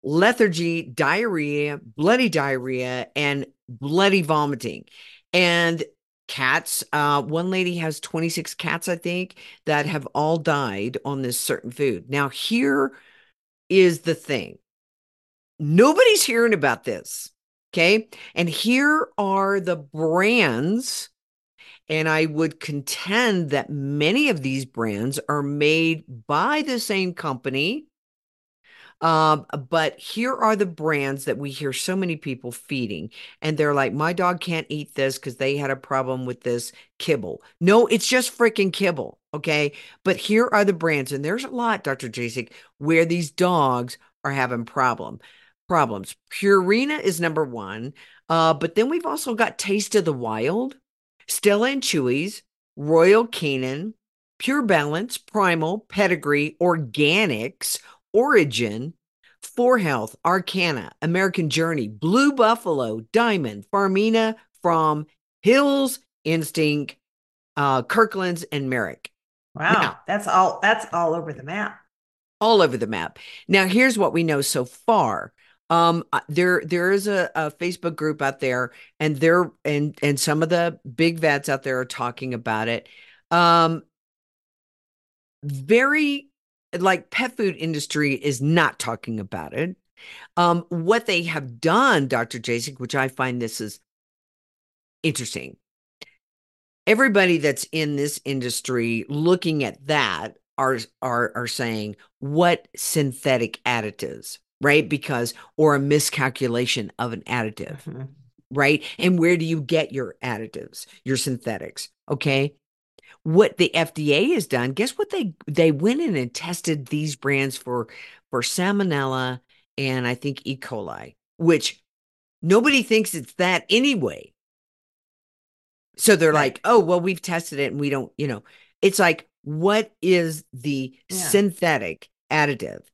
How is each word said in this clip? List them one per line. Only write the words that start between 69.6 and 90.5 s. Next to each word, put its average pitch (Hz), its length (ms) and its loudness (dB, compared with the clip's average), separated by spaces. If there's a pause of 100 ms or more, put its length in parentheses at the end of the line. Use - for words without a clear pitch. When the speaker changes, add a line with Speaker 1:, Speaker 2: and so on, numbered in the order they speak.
Speaker 1:
Now 190 360 0
Speaker 2:
that's 202 200 -2
all, 185 340 2
that's 226 300 2
all 170 240 0
over 160 160 -8
the 127 120 -14
map. 185 360 -8 (600)
Speaker 1:
All 214 200 6
over 135 140 4
the 113 100 -2
map. 98 320 -6 (300)
Now, 190 180 4
here's 226 320 4
what 190 140 2
we 170 120 0
know 151 180 0
so 135 240 -2
far. 143 640 0 (380)
Um, 170 420 4
uh, 147 160 0
there, 180 380 2
there 175 260 0
is 202 160 0
a, 190 260 0
a 151 180 -2
Facebook 175 440 -6
group 156 260 -2
out 139 200 -2
there, 127 300 -2 (280)
and 156 160 0
they're, 165 340 4 (140)
and, 147 380 -2
and 143 180 2
some 156 240 0
of 160 60 -2
the 170 320 0 (140)
big 165 240 2
vets 147 280 0
out 135 160 -2
there 131 160 -2
are 127 60 -4
talking 123 480 -8
about 113 340 -4
it. 117 220 -6 (420)
Um, 170 520 4 (1600)
very, 254 840 0 (500)
like, 180 320 2
pet 247 260 -4
food 196 220 -2
industry 151 560 -2
is 131 280 -2
not 156 380 2
talking 113 400 -6
about 92 340 -10
it. 165 220 -6 (640)
Um, 175 320 2